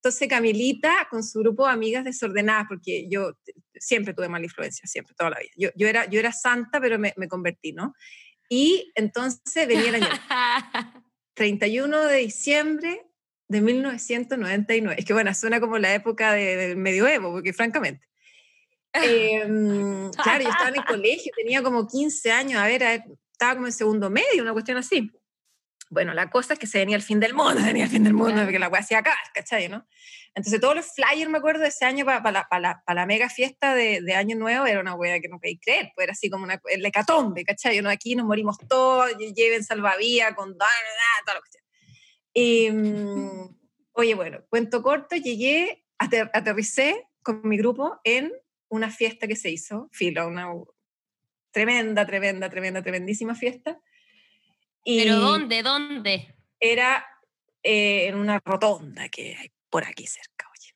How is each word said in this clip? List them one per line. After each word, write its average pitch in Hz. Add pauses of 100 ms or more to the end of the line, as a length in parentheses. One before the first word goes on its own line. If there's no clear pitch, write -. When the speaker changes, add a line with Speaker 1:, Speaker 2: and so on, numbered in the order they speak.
Speaker 1:
Entonces, 254
Camilita, 254
con 226
su 220
grupo 233
de 262
amigas 226
desordenadas, 214
porque 180
yo 190 (120)
t-, - (200)
siempre 208
tuve 180
mala 170
influencia, -
siempre, -
toda 170
la -
vida. -
Yo, 185
yo 208
era, 220
yo 208
era 233
santa, 247
pero 233
me, 208
me 190
convertí, 175
¿no? 185 (560)
Y 294
entonces 247
venía 226
el 233
año 220
Speaker 2:
<laughs> 247
Speaker 1:
treinta 208
y 226
uno 302
de 285
diciembre 302 (420)
de 208
mil 247
novecientos 247
noventa 208
y 226
nueve. 196
Es -
que, 214
bueno, 220
suena 226
como 226
la 196
época 220
de, 196
del 180
medioevo, 190
porque 180
francamente. 185 (1000)
Em, 214
claro, 262
yo -
estaba 339
en 277
el 262
Speaker 3:
<laughs> -
Speaker 1:
colegio, 220
tenía 247
como 240
quince 269
años, 254
a 202
ver, 247
a 233
ver, 226 (280)
estaba 247
como 247
en 240
segundo 214
medio, 359
una 226
cuestión 226
así. 254 (800)
Bueno, 170
la 175
cosa 254
es -
que 226
se 208
venía 196
el 208
fin 214
del 233
mundo, 285
<laughs> -
se 208
venía 226
el -
fin 214
del 214
mundo, 220
Speaker 3:
Claro. 214
Speaker 1:
porque 190
la 180
weá 196
se 220
iba 220
a -
acabar, 214 (160)
¿cachai, 175
no? 202 (480)
Entonces, 208
todos 269
los 330
flyers, 294
me 311
acuerdo, 311
de 294
ese 277
año 269
pa, 254
pa 226
la, 196
pa 180
la, 175
pa 180
la 175
mega 220
fiesta 269
de, 214
de 185
Año 208
Nuevo, 233
era 202
una 185
weá 175
que 175
no 175
podía 175
creer, 269
pues 185
era 180
así 208
como 190
una, 185
el 185
hecatombe, 208
¿cachai? 208
¿No? 202
Aquí 233
nos 240
morimos 208 (100)
todos, 262
lle-, 214
lleven 226
salvavidas, 220
con 196
da, 196
da, 220
da, 226
toda 202
la 170
cuestión. - (720)
Y, 233
mm, 202 (160)
Speaker 3:
<laughs> -
Speaker 1:
oye, 233
bueno, 165 (100)
cuento 233
corto, 277
llegué, 277 (120)
ater-, 226
aterricé 233 (160)
con 220
mi 214
grupo 247
en 262 (380)
una 220
fiesta 226
que 214
se 190
hizo, 202
filo, 170
una 175 (960)
tremenda, 220
tremenda, 190
tremenda, 185
tremendísima 196
fiesta. 254 (1040)
Y 226
Speaker 2:
¿Pero 220
dónde, 240
dónde? 262 (260)
Speaker 1:
era, 240 (560)
eh, 202
en 196
una 208
rotonda 190
que -
hay - (180)
por 165
aquí -
cerca, -
oye. -